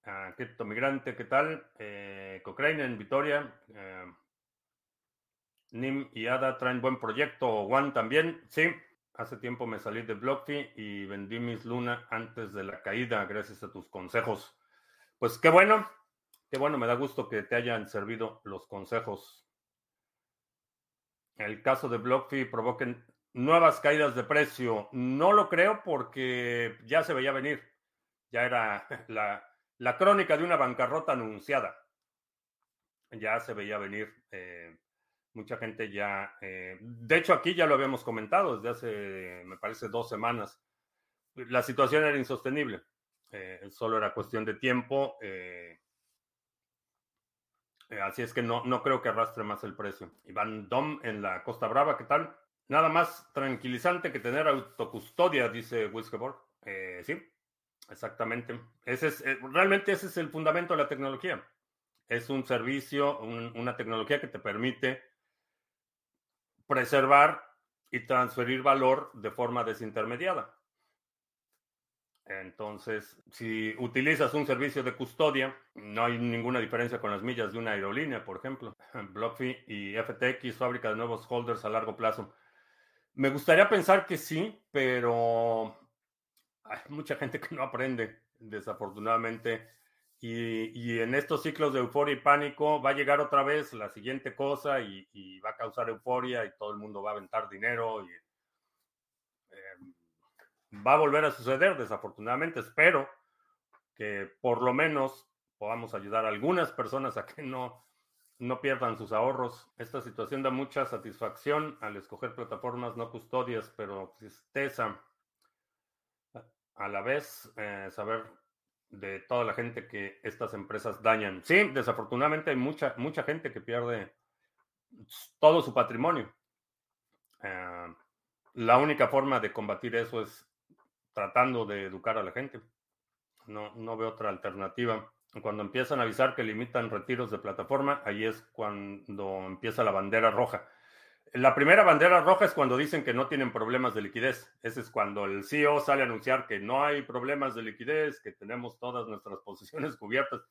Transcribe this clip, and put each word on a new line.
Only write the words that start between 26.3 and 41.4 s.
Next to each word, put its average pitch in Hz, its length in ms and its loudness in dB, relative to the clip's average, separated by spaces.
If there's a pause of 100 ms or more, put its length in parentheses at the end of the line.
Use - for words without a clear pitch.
ya 151 180 4
se 165 100 -2
veía 135 200 0
venir. 135 300 -2 (680)
Ya 120 140 0
era 113 440 0
<laughs> 113 200 -12
la, 107 380 -2 (320)
la 123 200 0
crónica 185 400 6
de 165 60 2
una 175 120 2
bancarrota 131 560 2
anunciada. 113 640 -2 (1300)
Ya 110 300 -2
se 117 120 -10
veía 104 240 -6
venir. 104 540 -8
Eh, 87 480 -18 (560)
mucha 110 240 -10
gente 110 320 -6
ya, 101 500 -4
eh, 92 400 -12
de 117 380 0
hecho, 175 160 4
aquí 175 200 0
ya 170 120 4
lo 147 80 8
habíamos 135 280 0
comentado 117 540 0
desde 110 140 -4
hace, 98 760 -8
me 92 140 -16
parece, 110 320 -8
dos 117 180 -4
semanas. 113 500 -4 (760)
La 123 280 0